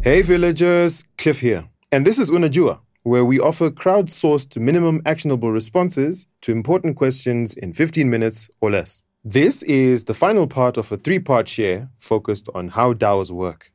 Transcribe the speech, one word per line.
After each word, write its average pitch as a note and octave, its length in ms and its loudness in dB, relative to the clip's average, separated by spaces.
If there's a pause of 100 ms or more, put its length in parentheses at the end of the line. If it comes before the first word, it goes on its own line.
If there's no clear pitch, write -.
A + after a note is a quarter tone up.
Hey C#3+ 180 4
villagers, F3 840 2 (120)
Cliff D#3 220 0
here. G2+ 300 -2 (200)
And C#3 160 2
this A3+ 140 4
is B3+ 100 2
Unajua, D#3 520 2 (220)
where B2 200 2
we C3 160 2
offer D#3+ 320 0
crowdsourced D#3+ 880 0
minimum D#3+ 460 0
actionable C#3+ 440 -2
responses D#3 760 -2 (140)
to - 100 -4
important D3+ 460 -2
questions B2 580 -2
in - 160 -10
fifteen D#3+ 380 0
minutes A2+ 500 -2
or G#2+ 120 0
less. F#2 320 -6 (200)
This C#3 400 2
is B2+ 400 2
the A2 100 -6
final F#3 320 2
part B2+ 300 -2
of A2+ 160 -4
a G#2 60 -6
three-part C#3+ 500 -2
share G#2 400 -4 (100)
focused - 560 -4
on F2+ 140 -8
how A#2+ 260 0
daos G2+ 380 -2
work. F2 440 -10